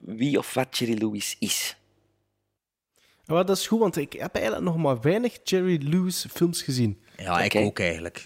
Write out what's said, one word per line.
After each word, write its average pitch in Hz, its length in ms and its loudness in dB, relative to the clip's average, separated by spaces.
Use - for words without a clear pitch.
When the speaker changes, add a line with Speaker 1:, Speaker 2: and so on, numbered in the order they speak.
Speaker 1:
wie 113 380 0
of - 160 -6
wat - 240 -2
Jerry 117 200 -2
Lewis 104 400 -4
is. - 380 -4
Speaker 2:
Ja, 156 100 -4
maar 180 120 4
dat 190 100 2
is - 100 -4
goed, 220 120 2
want 208 180 2
ik 143 160 -4
heb - 220 -8
eigenlijk - 300 -2
nog 175 120 0
maar 139 240 2
weinig 208 440 2
Jerry 185 380 2
Lewis 180 480 0
films 175 320 0
gezien. 123 380 0
Speaker 3:
Ja, 90 240 0
ik 101 140 2
Speaker 1:
Oké. 107 100 4
Speaker 3:
ook 101 140 -2
eigenlijk. 85 480 -2